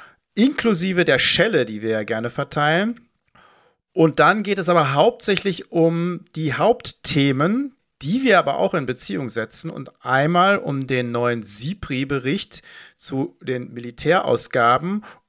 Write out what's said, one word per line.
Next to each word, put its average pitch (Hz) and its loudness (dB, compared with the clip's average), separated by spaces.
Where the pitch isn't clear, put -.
Inklusive 190 2
der 139 4
Schelle, 170 2
die 110 -8
wir 110 -4
ja 110 0
gerne 113 -4
verteilen. 156 -2
Und 165 4
dann 180 4
geht 196 -2
es 170 -4
aber 156 4
hauptsächlich 196 0
um 165 0
die 156 -4
Hauptthemen, 160 0
die 220 -2
wir 208 6
aber 151 0
auch 190 0
in 151 -2
Beziehung 127 -6
setzen 113 -6
und - -14
einmal 175 2
um 139 -6
den 123 -2
neuen 120 -2
sipri-Bericht 135 -6
zu - -6
den 127 -8
Militärausgaben 127 0